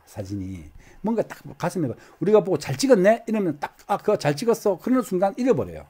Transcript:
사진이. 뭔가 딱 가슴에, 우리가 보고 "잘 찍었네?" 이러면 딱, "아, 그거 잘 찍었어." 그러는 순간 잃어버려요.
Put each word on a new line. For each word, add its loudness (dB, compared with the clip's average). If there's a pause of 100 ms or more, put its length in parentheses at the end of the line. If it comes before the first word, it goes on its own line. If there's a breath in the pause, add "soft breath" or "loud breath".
사진이. -10 (300 soft breath)
뭔가 -2
딱 -10 (180)
가슴에, -4 (300 loud breath)
우리가 4
보고 -2
"잘 -6
찍었네?" 4
이러면 -2
딱, -10 (120)
"아, 0
그거 0
잘 0
찍었어." 0
그러는 0
순간 0
잃어버려요. -2